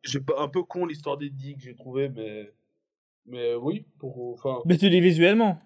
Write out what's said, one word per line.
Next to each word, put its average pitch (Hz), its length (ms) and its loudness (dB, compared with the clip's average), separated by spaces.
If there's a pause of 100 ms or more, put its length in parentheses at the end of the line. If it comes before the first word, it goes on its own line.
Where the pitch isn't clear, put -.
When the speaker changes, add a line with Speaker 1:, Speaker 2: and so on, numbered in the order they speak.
Speaker 1:
J'ai 139 160 -4
pas, 135 200 -4
un 151 80 -2
peu 175 160 -2
con 175 220 -4
l'histoire 151 320 -6
des 143 120 -8
digues, 139 320 -12
j'ai 123 140 -18
trouvé, 135 340 -4
mais, 107 420 -12 (760)
mais 120 280 -4
oui, 160 300 -6 (140)
pour, 123 340 -10
enfin. 127 320 -6
Speaker 2:
Mais 170 120 4
tu 190 120 4
dis 175 100 6
visuellement 180 680 6